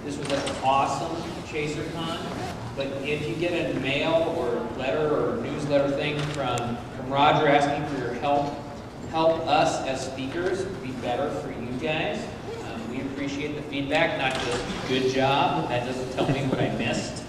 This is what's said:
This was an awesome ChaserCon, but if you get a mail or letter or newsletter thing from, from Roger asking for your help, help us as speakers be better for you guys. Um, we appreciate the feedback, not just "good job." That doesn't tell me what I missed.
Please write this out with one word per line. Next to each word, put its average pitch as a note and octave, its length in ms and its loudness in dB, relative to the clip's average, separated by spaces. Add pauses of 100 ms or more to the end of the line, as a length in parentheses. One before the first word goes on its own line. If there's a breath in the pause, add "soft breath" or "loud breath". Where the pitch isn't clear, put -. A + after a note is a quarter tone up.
This C#3+ 140 -6
was C#3 140 -4
an C#3 100 0 (220)
awesome C#3 520 2 (300)
ChaserCon, D#3 760 -4 (560)
but C#3 120 -2 (160)
if D3 240 -2
you - 80 -2
get F3 180 0
a C#3+ 260 0
mail D#3+ 580 2
or - 300 0 (100)
letter D3+ 380 0
or A2+ 220 0
newsletter C#3+ 580 2
thing D3 240 0 (140)
from, B2 440 -2 (200)
from B2+ 120 -6
Roger D3 380 6
asking C#3+ 420 4
for C3 140 -2
your A#2+ 120 -2
help, C#3+ 380 2 (580)
help D#3+ 360 4
us D3+ 400 4
as C3 180 -2
speakers E3 600 -2 (180)
be B2+ 80 -6 (120)
better B2 260 0
for - 220 -4
you A#2 280 -6
guys. D#3 400 -2 (460)
Um, A2+ 240 -8
we C3 120 -4
appreciate C#3+ 540 -4
the D3 80 -6
feedback, C#3+ 540 0
not C3+ 160 0
just B2 300 -2 (240)
"good C3 260 2
job." C3+ 560 4
That A#2+ 160 0
doesn't B2+ 280 -4
tell B2 160 2
me C3+ 180 2
what - 120 2
I - 180 2
missed. - 520 -2